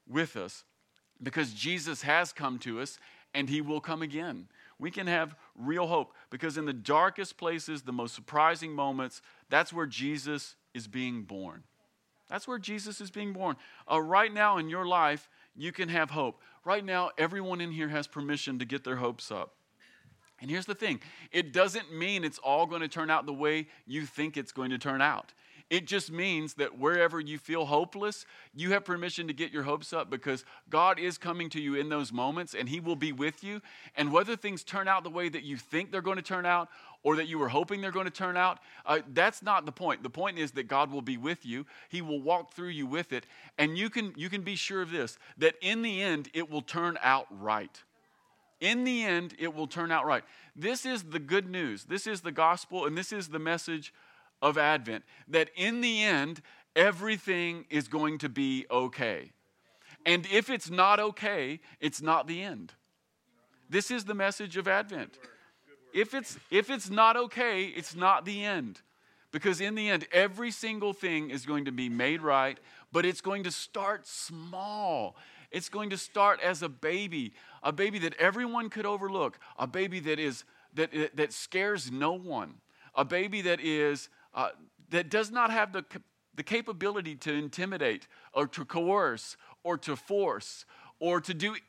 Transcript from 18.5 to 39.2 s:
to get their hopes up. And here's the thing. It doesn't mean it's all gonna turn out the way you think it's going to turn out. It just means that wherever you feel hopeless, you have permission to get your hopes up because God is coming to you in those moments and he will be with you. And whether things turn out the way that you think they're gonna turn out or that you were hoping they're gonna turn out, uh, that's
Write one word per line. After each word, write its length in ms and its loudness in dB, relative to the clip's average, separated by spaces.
to 60 -4
get 180 -6
their 140 -2
hopes 340 -4
up. 240 -6
And 100 -10
here's 180 -4
the 80 -4
thing. 240 -2
It 200 0
doesn't 400 2
mean 320 -2
it's 140 -4
all 300 4
gonna 200 -2
turn 220 -4
out 160 2
the 80 -4
way 340 0
you 180 -6
think 320 -6
it's 140 -6
going 180 -4
to 80 -2
turn 240 0
out. 320 0
It 160 2
just 260 -2
means 440 -2
that 240 -2
wherever 400 4
you 180 -6
feel 280 -2
hopeless, 600 0
you 160 -2
have 140 2
permission 420 -4
to 60 -2
get 180 -4
your 120 -2
hopes 300 -4
up 160 -2
because 340 -4
God 280 6
is 200 -4
coming 340 -6
to 100 -6
you 140 -2
in 140 -2
those 220 -2
moments 440 -2
and 120 -4
he 120 -4
will 160 -2
be 160 -2
with 320 -4
you. 180 -8
And 160 2
whether 240 4
things 280 -6
turn 240 -4
out 160 4
the 80 -10
way 180 -2
that 140 -6
you 140 -6
think 340 -4
they're 100 -2
gonna 220 -2
turn 220 -2
out 240 4
or 140 6
that 100 0
you 100 -4
were 120 2
hoping 320 0
they're 100 -4
gonna 180 -2
turn 260 -2
out, 220 4
uh, 180 2
that's 300 4